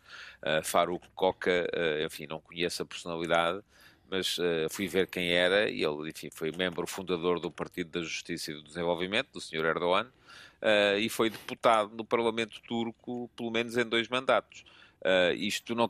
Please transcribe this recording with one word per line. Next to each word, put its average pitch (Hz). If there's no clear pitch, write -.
eh, 78
Faruk 87
Koka, 92
eh, 78
enfim, 80
não 78
conheço 85
a -
personalidade, 85
mas, 92
eh, 85
fui 98
ver 87
quem 87
era 92
e 98
ele, 76
enfim, 76
foi 80
membro 87
fundador 87
do 85
Partido 82
da 87
Justiça -
e 78
do 76
Desenvolvimento, 87
do 87
senhor 80
Erdogan, 87
eh, 104
e 110
foi 113
deputado 113
no 113
Parlamento 113
Turco, 120
pelo 117
menos 117
em 123
dois 113
mandatos. 127
Eh, 90
isto 101
não, 117